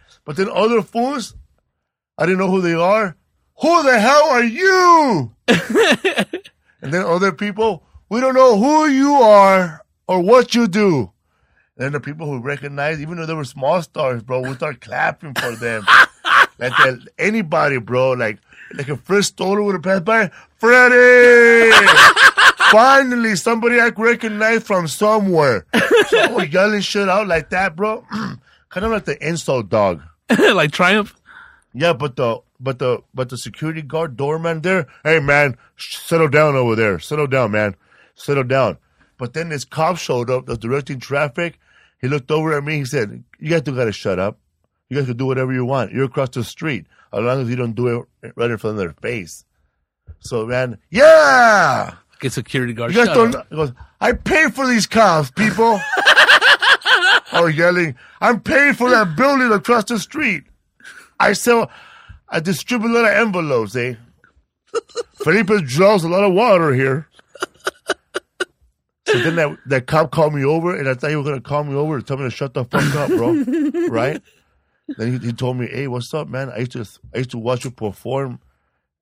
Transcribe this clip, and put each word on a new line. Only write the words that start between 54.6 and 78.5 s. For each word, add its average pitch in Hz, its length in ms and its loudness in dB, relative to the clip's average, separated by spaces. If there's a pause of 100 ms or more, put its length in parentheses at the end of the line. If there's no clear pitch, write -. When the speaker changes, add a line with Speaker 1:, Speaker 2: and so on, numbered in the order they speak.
Speaker 1:
these 233 220 0
cops, 170 440 2
people." 214 540 0
Speaker 2:
<laughs> - 60 -10 (1400)
Speaker 1:
I 170 100 2
was 160 140 0
yelling, 175 380 0 (260)
"I'm 220 180 0
paying 285 360 2
for 247 140 -2
that 202 280 2
building 262 340 2
across 220 320 0
the 226 160 -6
street. 214 440 -6 (760)
I 202 140 2
sell, 233 360 0 (600)
I 165 100 -4
distribute 202 500 -4
a 233 40 -2
lot 233 180 2
of 202 60 2
envelopes, 151 580 -2
eh?" 123 200 -6 (640)
<laughs> - 540 -12
Felipe 196 500 0
draws 175 400 2
a - 20 -4
lot 185 160 0
of 202 100 2
water 180 400 2
here. 135 360 -2 (2000)
So 427 120 2
then 160 180 -2
that, 156 200 -2 (100)
that 131 200 -2
cop 156 240 0
called 156 220 0
me 139 100 -4
over, 165 340 -2
and 139 120 -6
I 131 40 -2
thought 147 160 -6
he 156 60 -4
was 143 100 -4
gonna 139 140 -6
call 147 240 -6
me 143 120 -10
over 151 200 -4
and 117 100 -8
tell 135 120 -8
me 139 60 -8
to 123 60 -6
shut 127 240 -10
the 127 120 -6
fuck 139 300 -2
up, 147 140 -4
bro. 320 340 0
Speaker 2:
<laughs> 302 460 -4
Speaker 1:
Right? 131 320 -4 (760)
Then 123 220 -6
he, 117 80 -10
he 117 60 -6
told 127 240 -6
me, 120 100 -6
"Hey, 139 200 -8
what's 123 260 -10
up, 151 140 -8
man? 131 220 -10
I - 100 -12
used 123 140 -8
to, 117 120 -12 (300)
I 123 40 -6
used 131 120 -8
to 120 60 -12
watch 120 260 -4
you 131 80 -10
perform 120 680 -8 (640)